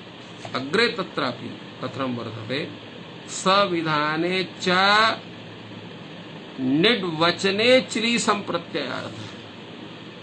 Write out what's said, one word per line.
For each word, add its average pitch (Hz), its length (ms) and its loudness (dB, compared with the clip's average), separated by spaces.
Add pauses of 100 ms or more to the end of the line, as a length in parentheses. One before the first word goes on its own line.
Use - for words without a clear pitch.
(540)
अग्रे 151 340 2
तत्रापि 123 720 -4 (240)
कथनं 127 320 -2
वर्तते, 117 540 -6 (580)
सविधाने 170 1200 2 (140)
च 185 60 2 (1900)
निड्वचने 185 1200 4
च्री 233 380 2
सम्प्रत्ययार्थः. 147 1120 -2 (920)